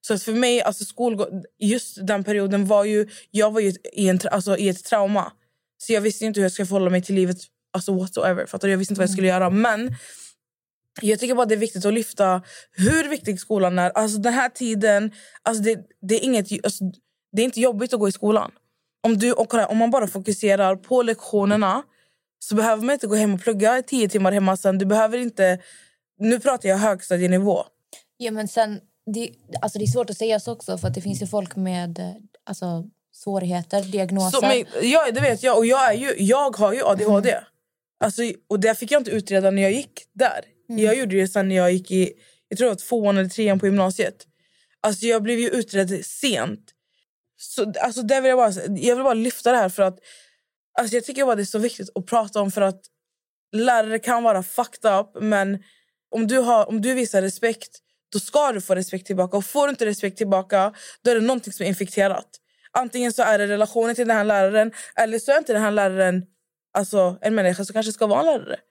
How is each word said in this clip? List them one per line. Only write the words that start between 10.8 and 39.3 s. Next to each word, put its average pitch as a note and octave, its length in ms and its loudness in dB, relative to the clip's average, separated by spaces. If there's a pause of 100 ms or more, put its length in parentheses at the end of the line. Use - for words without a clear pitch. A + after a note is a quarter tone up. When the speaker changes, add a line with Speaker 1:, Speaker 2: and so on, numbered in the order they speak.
Speaker 1:
jag G#3 180 0
tycker B3 140 -2
bara A#3+ 120 2
det A3 80 2
är G#3+ 40 -2
viktigt G3+ 280 -2
att G#3 80 2
lyfta F#3+ 480 0 (300)
hur D4 360 2
viktig A3 320 -4
skolan F#3 380 0
är. F3+ 120 2
Alltså, G#3+ 280 0
den A3+ 140 0
här B3+ 160 2
tiden, G#3+ 640 2 (300)
alltså, A3 200 -2
det, A3 160 0 (240)
det G3 120 0
är A#3 100 2
inget, A#3 220 0 (180)
alltså, G3+ 200 -4 (480)
det G#3 100 0
är - 20 2
inte A#3+ 160 -4
jobbigt A#3+ 340 0
att A3+ 60 0
gå G#3 80 2
i G3 40 -2
skolan. G#3 380 0 (520)
Om A3+ 160 2
du, A#3+ 140 2
och A3+ 160 0
kolla, A3+ 180 2
om G#3+ 100 -2
man A#3 140 2
bara A#3+ 160 2
fokuserar G3 680 0
på B3 260 0
lektionerna, G#3 800 0 (560)
så - 160 -8
behöver A3 280 2
man B3 100 0
inte C#4 140 -4
gå G#3 80 -2
hem G#3+ 200 2
och F3+ 60 -6
plugga A3+ 420 2
tio A#3+ 260 0
timmar F#3+ 240 2
hemma F#3+ 240 2
sen. F#3+ 220 0
Du F#3+ 80 0
behöver A3 320 2
inte... G3 400 2 (600)
Nu A3 220 2
pratar B3 280 0
jag F#3+ 80 4
högstadienivå. F#3 880 0 (520)
Speaker 2:
Ja, A#3+ 140 -6
men G#3+ 180 -6
sen, G#3+ 320 -2 (340)
det, A#3 160 -6 (320)
alltså, G#3+ 160 -6
det G#3 60 -4
är - 20 0
svårt A3+ 240 0
att G3 80 -10
säga A3 220 0
så A#3 120 -10
också, F#3 260 -8
för F#3 100 -4
att - 60 -4
det G3 60 -8
finns G3 220 -6
ju G3+ 40 -8
folk G3 300 -6
med, F3 420 -6
eh, F3+ 80 -8 (400)
alltså, F3 380 -8 (280)
svårigheter, F3+ 720 -4
diagnoser. F#3+ 580 -2
Speaker 1:
Så, - 60 2
men, B3+ 180 2 (260)
ja, D4 220 4
det B3 80 -2
vet B3+ 220 0
jag. B3 160 4
Och A3+ 80 4
jag B3+ 240 4
är - 80 4
ju, C4+ 200 -4
jag B3+ 380 2
har G3+ 160 2
ju B3+ 120 -2
A G3+ 100 4
D G3+ 100 -2
H G#3 160 4
D. F#3 100 2
Speaker 2:
Mm. - 140 -2 (600)
Speaker 1:
Alltså, A3 180 -2 (260)
och G#3 120 0
det A3 140 4
fick G#3+ 160 -8
jag A3+ 100 4
inte A3+ 100 -6
utreda G3 400 2